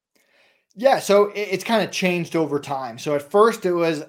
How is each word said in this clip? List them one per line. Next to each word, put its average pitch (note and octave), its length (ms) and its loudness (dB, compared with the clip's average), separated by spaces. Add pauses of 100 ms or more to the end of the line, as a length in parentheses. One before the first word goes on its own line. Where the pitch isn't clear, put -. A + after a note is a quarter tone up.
(800)
Yeah, B3+ 220 2
so G3+ 300 4
it, G3+ 200 -6
it's F#3+ 140 -4
kinda G#3 240 0
changed F3 480 -2
over D3 240 0
time. C3 380 -10
So D3 180 -4
at C#3+ 60 -2
first G#3+ 440 2
it F3+ 60 0
was, E3 360 -2